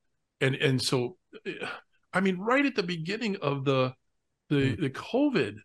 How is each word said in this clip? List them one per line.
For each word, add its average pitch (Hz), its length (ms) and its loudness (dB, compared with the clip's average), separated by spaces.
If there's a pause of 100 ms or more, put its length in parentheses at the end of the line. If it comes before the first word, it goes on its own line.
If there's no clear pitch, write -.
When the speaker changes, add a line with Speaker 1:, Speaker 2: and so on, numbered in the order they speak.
(400)
Speaker 1:
And, 135 160 2
and 131 260 2
so, 123 360 0 (960)
I 185 80 2
mean, 190 160 2
right 247 280 2
at 269 100 -2
the 190 80 0
beginning 185 580 -4
of 143 240 -2
the, 131 280 2 (560)
the, 147 60 2
Speaker 2:
Mm. 135 240 2
Speaker 1:
the 139 120 0
covid, 208 720 0